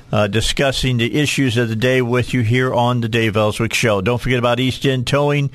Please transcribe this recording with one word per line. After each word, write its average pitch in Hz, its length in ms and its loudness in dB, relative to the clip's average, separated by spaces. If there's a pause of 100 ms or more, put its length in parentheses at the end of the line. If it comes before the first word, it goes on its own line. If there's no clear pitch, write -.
(120)
uh, 104 160 2
discussing 127 720 0
the 117 220 0
issues 135 380 0
of 120 100 2
the 110 80 -2
day 127 280 2
with 120 320 -2
you 123 60 2
here 127 300 2
on 120 300 0
the 117 80 -4
Dave 113 240 0
Ellswick 107 400 0
Show. 104 280 0
Don't 117 200 0
forget 123 160 0
about 120 220 0
East 131 260 -2
End 131 220 0
Towing. 147 480 0